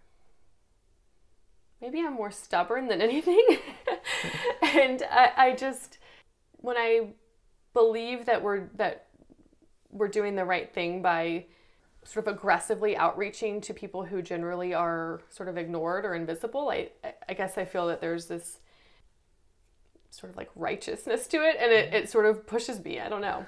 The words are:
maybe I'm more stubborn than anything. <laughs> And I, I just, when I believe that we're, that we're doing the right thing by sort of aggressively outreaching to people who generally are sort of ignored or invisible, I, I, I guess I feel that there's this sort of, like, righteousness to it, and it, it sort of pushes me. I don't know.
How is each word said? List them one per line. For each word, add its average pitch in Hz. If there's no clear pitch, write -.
maybe 254
I'm 320
more 214
stubborn 220
than 185
anything. 320
<laughs> -
And 269
I, 247
I 254
just, -
when 240
I 226
believe 233
that 233
we're, 196
that -
we're 202
doing 202
the 185
right 180
thing 180
by 170
sort 214
of 202
aggressively 190
outreaching 202
to -
people 196
who 185
generally 175
are 165
sort 185
of 175
ignored 170
or 190
invisible, 170
I, -
I, -
I 190
guess 185
I 190
feel 180
that 170
there's 170
this -
sort -
of, 180
like, -
righteousness 175
to 330
it, 311
and 240
it, 208
it 214
sort 214
of 214
pushes 226
me. -
I -
don't 208
know. 190